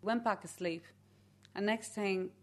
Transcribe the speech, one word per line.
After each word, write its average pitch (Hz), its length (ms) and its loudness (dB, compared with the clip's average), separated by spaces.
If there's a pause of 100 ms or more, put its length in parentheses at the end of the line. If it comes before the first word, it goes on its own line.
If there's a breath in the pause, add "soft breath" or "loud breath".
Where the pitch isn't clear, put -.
Went 233 220 2
back 208 200 2
asleep. 170 400 -4 (680 soft breath)
And 202 120 0
next 220 280 0
thing 190 360 0 (120)